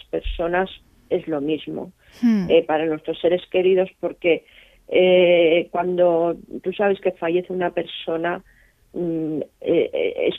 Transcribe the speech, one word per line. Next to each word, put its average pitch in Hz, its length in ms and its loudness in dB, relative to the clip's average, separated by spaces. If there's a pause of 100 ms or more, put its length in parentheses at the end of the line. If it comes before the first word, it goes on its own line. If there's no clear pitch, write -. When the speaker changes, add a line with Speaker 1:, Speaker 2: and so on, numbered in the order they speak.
Speaker 1:
personas 175 600 -4 (400)
es 170 180 -4
lo 147 140 -4
mismo. 156 500 -6 (300)
Speaker 2:
Hmm. 214 280 2
Speaker 1:
Eh, 165 140 6
para 156 220 -2
nuestros 156 340 -4
seres 175 220 2 (100)
queridos, 185 380 2 (100)
porque, 170 460 -2 (420)
eh, 175 840 4
cuando 175 640 0 (260)
tú 185 100 -4
sabes 202 280 0
que 185 120 -2
fallece 175 400 -2
una 180 180 -2
persona, 170 720 -6 (500)
mm, 160 440 -4 (240)
eh, 156 320 2
eh, 80 200 -2 (140)
es - 120 -2